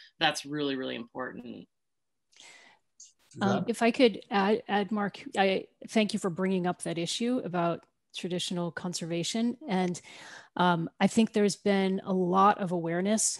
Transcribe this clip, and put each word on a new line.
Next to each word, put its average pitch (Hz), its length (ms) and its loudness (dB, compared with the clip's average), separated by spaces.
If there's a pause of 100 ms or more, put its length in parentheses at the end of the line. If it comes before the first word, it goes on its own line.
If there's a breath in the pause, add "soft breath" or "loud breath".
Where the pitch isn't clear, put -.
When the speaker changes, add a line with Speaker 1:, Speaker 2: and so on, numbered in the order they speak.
(200 loud breath)
Speaker 1:
That's 151 280 0
really, 143 280 -2
really 131 200 -6
important. 120 720 -12 (1700 loud breath)
Speaker 2:
Um, 196 100 2
Speaker 3:
Suzanne? 190 180 2
Speaker 2:
if 233 160 0
I 233 80 6
could 233 300 4 (100)
add, 202 360 2
add, 202 240 -2
Mark, 208 300 -4 (160)
I 196 300 2 (220)
thank 214 240 2
you 208 60 -4
for 190 120 0
bringing 185 340 0
up 175 180 -2
that 170 140 -4
issue 240 480 -2
about 170 400 -2 (320)
traditional 175 540 -4
conservation. 175 840 -4 (120)
And, 185 340 0 (560 loud breath)
um, 175 320 2 (100)
I 196 60 6
think 226 260 4
there's 208 240 2
been 190 480 0
a 196 80 -6
lot 190 460 4
of 175 140 -4
awareness 180 680 0